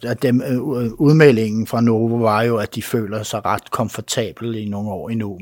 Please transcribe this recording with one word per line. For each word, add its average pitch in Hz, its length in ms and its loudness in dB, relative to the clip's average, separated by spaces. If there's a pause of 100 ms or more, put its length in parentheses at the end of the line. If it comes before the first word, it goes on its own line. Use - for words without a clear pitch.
(100)
og 120 120 -4
dem, 127 200 2
øh, 123 500 -4
udmeldingen 117 760 4
fra 117 140 -2
Novo 117 360 2
var 110 260 2
jo, 120 140 0
at 104 180 -4
de 107 80 -6
føler 107 400 -4
sig 104 220 -6
ret 101 260 -2
komfortable 110 880 -6
i 104 80 -6
nogle 101 220 -6
år - 180 -8
endnu 107 320 -4